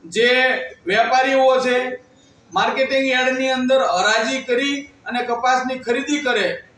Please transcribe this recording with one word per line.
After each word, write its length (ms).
જે 260
વેપારીઓ 640
છે 140
માર્કેટિંગ 560
યાર્ડની 480
અંદર 320
હરાજી 640
કરી 260
અને 140
કપાસની 500
ખરીદી 480
કરે 180